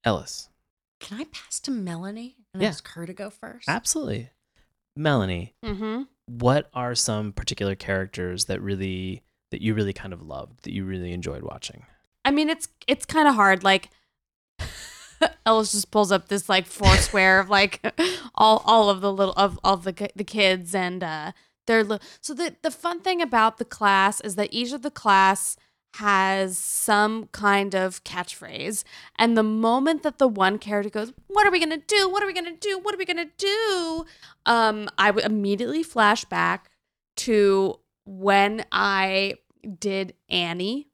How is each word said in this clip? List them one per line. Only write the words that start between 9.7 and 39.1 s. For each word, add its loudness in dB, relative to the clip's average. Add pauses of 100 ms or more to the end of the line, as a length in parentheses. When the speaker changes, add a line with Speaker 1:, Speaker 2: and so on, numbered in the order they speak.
Speaker 1:
really -2
kind -12
of -14
loved, -16
that -10
you -4
really -6
enjoyed -8
watching? -14 (400)
Speaker 3:
I 4
mean, 0
it's, -6 (180)
it's -2
kinda 4
hard. 4
Like, 2 (680)
<laughs> -6 (800)
Ellis 4
just -4
pulls 2
up 2
this, -4
like, 2
four 4
square 4
of, -2
like, 4 (400)
<laughs> -16
all, 6
all 6
of 2
the 0
little, 2
of, 2
of 2
the -4
ki-, -6
the -6
kids 0
and, -2
uh, -6 (340)
their 4
li-, -4 (200)
so -12
the, -6
the -2
fun -6
thing -2
about 2
the -8
class 2
is -8
that -2
each -4
of -10
the -6
class 2 (400)
has 0
some 0
kind 0
of -2
catchphrase. -8 (340)
And 4
the 4
moment 2
that -4
the 6
one 2
character -4
goes, -8 (140)
"What 4
are 6
we 2
gonna 0
do? 0
What -2
are -2
we -6
gonna -8
do? -6
What -6
are -12
we -4
gonna -4
do?" -2 (400)
Um, 2
I 6
would 0
immediately -2
flash 2
back -2 (480)
to 2 (260)
when 0
I 0 (440)